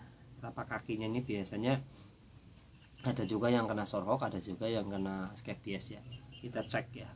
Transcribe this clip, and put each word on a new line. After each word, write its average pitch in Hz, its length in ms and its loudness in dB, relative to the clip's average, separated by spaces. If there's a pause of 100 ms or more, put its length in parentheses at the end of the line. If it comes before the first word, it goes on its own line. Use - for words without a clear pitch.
(380)
telapak - 320 -6
kakinya 110 400 0
ini 123 160 2
biasanya 110 560 4 (1200)
ada 120 240 2
juga 107 240 4
yang 120 160 8
kena 104 240 0
sorhok, 110 400 4
ada 98 80 -2
juga 95 320 -2
yang 110 160 2
kena 95 480 -2
scabies, 101 640 -6
ya. - 80 -14 (320)
Kita 123 240 -2
cek, 113 320 0
ya, 117 220 -10